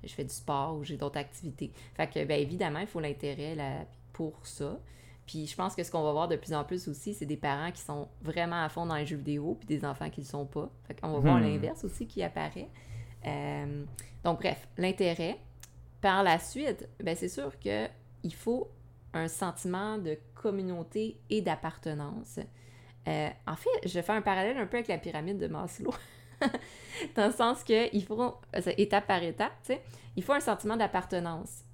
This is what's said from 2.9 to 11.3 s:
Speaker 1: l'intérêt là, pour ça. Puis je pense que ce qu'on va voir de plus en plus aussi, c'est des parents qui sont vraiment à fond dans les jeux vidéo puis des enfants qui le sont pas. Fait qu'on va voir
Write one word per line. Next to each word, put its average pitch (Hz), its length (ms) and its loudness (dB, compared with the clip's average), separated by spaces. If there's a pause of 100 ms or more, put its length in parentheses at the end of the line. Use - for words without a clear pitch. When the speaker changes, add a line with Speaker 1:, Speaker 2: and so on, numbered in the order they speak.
Speaker 1:
l'intérêt 147 540 -2
là, 143 300 -4 (280)
pour 156 340 -4
ça. 151 320 -6 (480)
Puis 156 200 -6
je - 100 -8
pense 185 180 0
que 180 80 -2
ce 170 80 -4
qu'on 165 120 2
va 151 100 4
voir 156 160 2
de 160 80 4
plus 147 180 -4
en 147 100 2
plus 180 240 -4
aussi, 151 260 -6
c'est 160 120 -6
des 147 120 -2
parents 147 340 0
qui - 80 -12
sont 147 280 -6 (140)
vraiment 170 400 0
à 156 60 0
fond 170 180 -4
dans 165 100 2
les 151 100 0
jeux 151 100 -4
vidéo 147 420 0
puis - 80 -16
des 143 180 2
enfants 143 260 -2
qui - 100 -8
le 135 60 -8
sont 147 200 -4
pas. 147 240 -4 (160)
Fait - 140 -10
qu'on 156 140 -2
va 147 40 4
voir 135 200 10